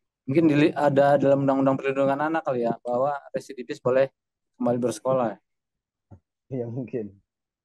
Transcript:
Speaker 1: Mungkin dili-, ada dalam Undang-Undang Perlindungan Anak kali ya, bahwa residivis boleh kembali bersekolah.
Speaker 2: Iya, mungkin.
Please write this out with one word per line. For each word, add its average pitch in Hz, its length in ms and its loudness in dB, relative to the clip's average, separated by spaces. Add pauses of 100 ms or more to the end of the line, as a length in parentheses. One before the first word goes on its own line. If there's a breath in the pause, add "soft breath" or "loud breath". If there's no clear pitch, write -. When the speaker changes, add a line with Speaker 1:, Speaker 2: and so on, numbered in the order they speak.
(280)
Speaker 1:
Mungkin 156 240 2
dili-, 147 240 2
ada 143 400 4
dalam 139 320 2
Undang-Undang 135 320 2
Perlindungan 135 480 0
Anak 160 160 -2
kali 123 240 -2
ya, 117 160 -2
bahwa 127 320 -2 (160)
residivis 131 480 -12
boleh 131 320 2 (480)
kembali 123 240 -2
bersekolah. 123 560 -2 (1120)
Speaker 2:
Iya, 123 160 -6
mungkin. 113 480 -10 (500)